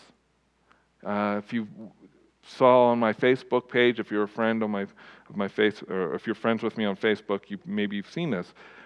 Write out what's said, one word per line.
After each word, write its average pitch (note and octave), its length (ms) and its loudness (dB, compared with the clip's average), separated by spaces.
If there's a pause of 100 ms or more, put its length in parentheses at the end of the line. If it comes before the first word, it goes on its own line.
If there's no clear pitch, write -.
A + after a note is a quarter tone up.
(1040)
Uh, G#2 340 -4
if G2+ 140 -12
you A2+ 160 -6 (760)
saw B2 460 6
on A#2+ 100 2
my A2+ 140 2
Facebook B2+ 560 0
page, B2 320 2
if G2+ 100 -8
you're G#2 140 -2
a G2+ 40 -8
friend A2+ 360 -2
on G#2 80 -4
my, G2+ 100 -4
of - 540 -16
my G2 100 -4
face, G#2 380 0
or F2+ 320 -6
if - 100 -10
you're A2 80 -4
friends A2+ 300 -2
with A2 120 -4
me A2 80 -2
on G2+ 120 -2
Facebook, G#2 500 -2
you, G2 180 -12
maybe G2+ 300 -4
you've G2+ 160 -10
seen E3 200 -6
this, F2+ 220 -6 (340)